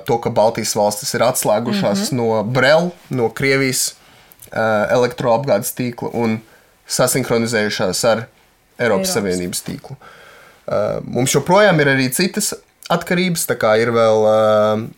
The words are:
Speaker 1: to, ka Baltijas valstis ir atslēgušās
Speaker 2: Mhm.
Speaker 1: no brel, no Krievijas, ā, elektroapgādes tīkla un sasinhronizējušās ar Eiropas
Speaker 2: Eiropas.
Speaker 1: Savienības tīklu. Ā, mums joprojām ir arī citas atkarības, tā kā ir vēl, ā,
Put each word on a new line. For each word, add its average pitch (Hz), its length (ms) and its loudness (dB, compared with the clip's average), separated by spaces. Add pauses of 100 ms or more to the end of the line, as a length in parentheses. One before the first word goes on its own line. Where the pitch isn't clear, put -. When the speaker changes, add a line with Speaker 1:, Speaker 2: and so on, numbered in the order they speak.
Speaker 1:
to, - 180 0
ka - 120 -4
Baltijas - 440 0
valstis 104 400 -2
ir 117 80 0
atslēgušās 107 840 0
Speaker 2:
Mhm. 131 100 -2
Speaker 1:
no 113 240 0
brel, 135 480 2 (160)
no 120 240 -2
Krievijas, 135 640 -2 (520)
ā, 110 200 -2 (220)
elektroapgādes 120 840 0
tīkla 120 400 -6
un 113 280 -2 (480)
sasinhronizējušās 117 1160 0
ar 117 220 0 (520)
Eiropas - 0 -
Speaker 2:
Eiropas. 98 360 0
Speaker 1:
Savienības 90 480 -2
tīklu. - 340 -12 (680)
Ā, 104 400 -2
mums - 300 -2
joprojām 185 480 4
ir 143 60 2
arī 135 240 2
citas 190 420 -2 (300)
atkarības, 175 640 -2
tā 123 100 -2
kā 110 220 2
ir 117 120 2
vēl, 110 360 4
ā, 107 720 2